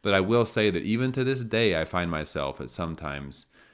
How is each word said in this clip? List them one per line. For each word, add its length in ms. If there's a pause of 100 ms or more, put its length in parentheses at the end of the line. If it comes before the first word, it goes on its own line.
but 120
I 60
will 260
say 240
that 120
even 300
to 120
this 180
day, 380
I 40
find 260
myself 500
at 100
sometimes, 760 (280)